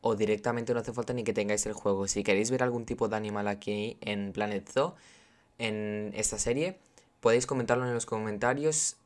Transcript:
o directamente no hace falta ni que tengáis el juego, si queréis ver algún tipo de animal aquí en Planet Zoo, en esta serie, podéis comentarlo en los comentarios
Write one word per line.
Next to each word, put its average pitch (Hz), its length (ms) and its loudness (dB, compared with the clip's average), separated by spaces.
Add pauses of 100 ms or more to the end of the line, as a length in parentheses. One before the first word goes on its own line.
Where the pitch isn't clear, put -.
o 117 120 2
directamente 110 600 0
no 117 60 2
hace 113 120 -8
falta 123 220 -4
ni 120 100 -2
que 110 80 2
tengáis 104 340 0
el 107 60 -4
juego, 98 340 0
si 101 160 0
queréis 104 280 4
ver 127 120 2
algún 120 220 0
tipo 117 240 0
de 110 80 0
animal 104 320 -2
aquí 104 540 -4
en 101 300 -2
Planet 104 360 -2
Zoo, 160 260 0 (640)
en 107 560 -2
esta 107 240 -2
serie, 147 400 0 (420)
podéis 120 260 6
comentarlo 123 400 2
en 120 80 -2
los 117 120 -4
comentarios 120 1000 0